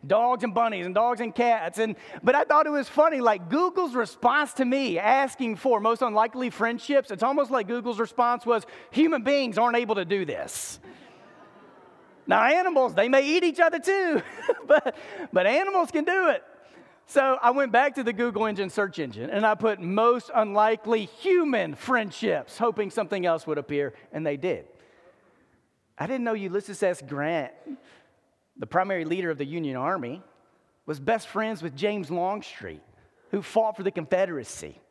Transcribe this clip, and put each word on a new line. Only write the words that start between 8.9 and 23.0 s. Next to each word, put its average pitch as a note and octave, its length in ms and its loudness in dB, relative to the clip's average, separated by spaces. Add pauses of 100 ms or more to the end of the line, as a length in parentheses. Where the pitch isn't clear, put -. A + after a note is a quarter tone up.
"Human D#4 320 2
beings B3+ 360 0
aren't A#3+ 180 2
able A3+ 180 0
to G3 120 -2
do F#3+ 180 -2
this." - 560 -8 (1500)
Now, F#3+ 140 4
animals, D4 520 2
they G3+ 140 2
may C4+ 140 6
eat D#4+ 220 2
each E4+ 160 0
other E4 180 4
too, F4+ 420 0 (220)
<laughs> - 240 -2
but, - 300 4 (360)
but F#3 140 2
animals F4 460 0
can D4+ 100 0
do F4 280 2
it. G#3+ 120 -2 (640)
So C4 340 2
I A#3+ 120 4
went C4+ 180 0
back C4 240 4
to C#4 80 -6
the A#3 100 -2
Google A3 340 -2
engine G3 220 -4
search G3 300 -2
engine, B2 320 -8
and G#3 160 0
I G#3+ 80 6
put G#3+ 240 0
"most A3 560 2
unlikely G#3+ 720 2
human C4+ 720 0
friendships," G#3 840 -2
hoping G#3+ 320 0
something G3 340 -2